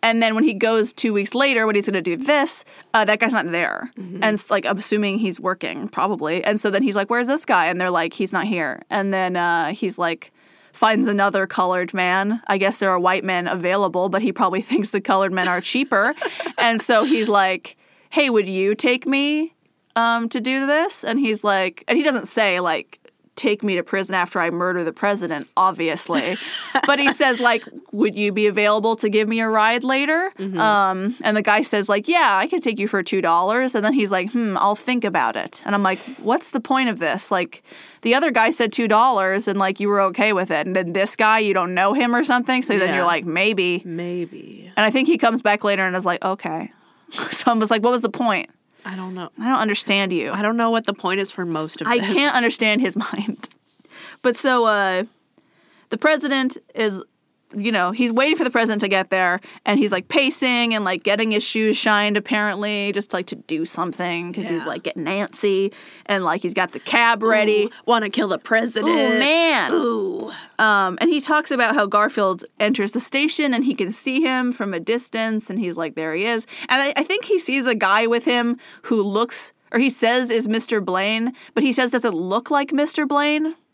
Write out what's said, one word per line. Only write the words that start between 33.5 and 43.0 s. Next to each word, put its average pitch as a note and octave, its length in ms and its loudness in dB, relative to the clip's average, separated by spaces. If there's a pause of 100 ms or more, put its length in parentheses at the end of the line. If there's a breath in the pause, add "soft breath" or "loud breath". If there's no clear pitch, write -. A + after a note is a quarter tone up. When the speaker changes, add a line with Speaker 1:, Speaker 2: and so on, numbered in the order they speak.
Speaker 1:
And G#3 100 0
then G#3+ 80 2
he's G#3+ 200 0
like, F#3 200 -2
"Hmm, A3+ 260 -2
I'll G#3 180 2
think B3 280 -4
about E3+ 320 0
it." - 280 -10
And G3+ 100 -2
I'm G3+ 80 2
like, F#3+ 160 0 (240)
What's B3 300 -2
the C4+ 80 -2
point C4 280 0
of A3 100 -4
this? D#3 320 -4
Like, F3+ 320 -4 (400 loud breath)
the A#3 120 2
other D4 160 2
guy A3+ 200 4
said A3+ 220 0
two A#3 160 0
dollars G#3+ 600 2
and, G3 100 0
like, F#3+ 220 0
you G3+ 80 0
were G3+ 120 2 (100)
okay G#3+ 220 2
with F#3 180 0
it. D3+ 160 0
And F#3 100 -4
then F3+ 160 -2
this G3 240 -2
guy, A3 240 4
you G#3 140 0
don't F3+ 200 -2
know F#3+ 200 2
him A#3+ 200 2
or A#3+ 100 2
something. B3+ 380 0
So A3 160 0
then F#3 100 2
Speaker 2:
Yeah. D#3 80 0
Speaker 1:
you're F3+ 80 0 (100)